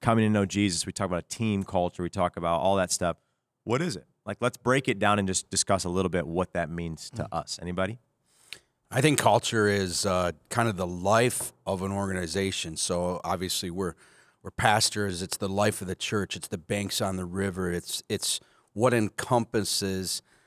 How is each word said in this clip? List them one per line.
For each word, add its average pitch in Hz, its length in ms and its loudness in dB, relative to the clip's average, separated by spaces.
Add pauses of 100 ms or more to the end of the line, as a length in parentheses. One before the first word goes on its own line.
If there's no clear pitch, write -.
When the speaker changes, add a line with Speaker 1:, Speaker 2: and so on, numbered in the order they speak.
Speaker 1:
coming 113 220 4
to 107 60 4
know 104 160 4
Jesus. 90 400 0
We 95 60 -8
talk 98 140 -4
about 87 180 -4
a - 40 -20
team 104 340 -2
culture. 90 400 -2
We 87 80 -2
talk 87 280 -2
about 85 220 0
all 98 160 2
that 92 140 0
stuff. 85 280 -2 (460)
What 120 180 0
is 151 140 -4
it? 69 100 -16 (180)
Like, 101 160 -6
let's 123 160 0
break 131 320 2
it 104 100 0
down 104 200 4
and 98 100 2
just - 220 -2
discuss 95 340 0
a 90 60 -2
little 92 180 0
bit 85 180 0
what 87 280 -2
that 85 160 -2
means 85 400 -8
to 113 140 -8
Speaker 2:
Mm. - 80 -8
Speaker 1:
us. - 280 -6
Anybody? 95 380 -4 (920)
Speaker 3:
I 127 100 0
think 147 180 4
culture 110 500 4
is, 95 360 0
uh, 90 280 2 (160)
kind 117 200 2
of 98 80 -2
the 90 100 -2
life 101 640 2 (140)
of 98 160 -2
an 98 100 -2
organization. 92 840 -2
So 90 460 -2
obviously 90 480 -2
we're, 87 240 -4 (480)
we're 98 80 -12
pastors. 104 720 2
It's - 140 -6
the 98 140 -4
life 101 300 2
of 95 60 -8
the 92 80 -6
church. - 400 -2
It's - 140 -10
the 101 100 -6
banks 101 420 -4
on 95 160 0
the 92 100 -4
river. 92 440 -2
It's, - 380 -4
it's - 320 -2 (320)
what 117 220 4
encompasses, 101 1300 0 (240)